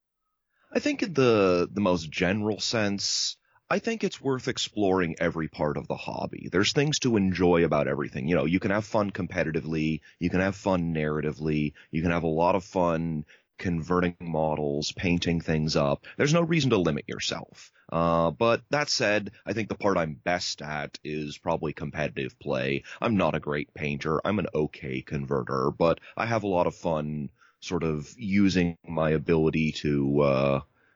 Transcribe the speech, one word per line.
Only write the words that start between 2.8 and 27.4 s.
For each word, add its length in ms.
I 80
think 240
it's 180
worth 280
exploring 720
every 280
part 280
of 100
the 100
hobby. 540
There's 220
things 280
to 160
enjoy 480
about 240
everything. 380
You 80
know, 120
you 120
can 140
have 120
fun 280
competitively, 880
you 100
can 120
have 160
fun 360
narratively, 840
you 100
can 80
have 140
a 40
lot 280
of 80
fun 600
converting 640
models, 720
painting 480
things 360
up. 280
There's 180
no 80
reason 280
to 80
limit 300
yourself. 640
Uh, 420
but 280
that 200
said, 400
I 60
think 160
the 80
part 200
I'm 180
best 460
at 440
is 340
probably 340
competitive 680
play. 440
I'm 160
not 200
a 40
great 320
painter. 540
I'm 140
an 140
okay 480
converter, 680
but 300
I 100
have 160
a 60
lot 180
of 80
fun 560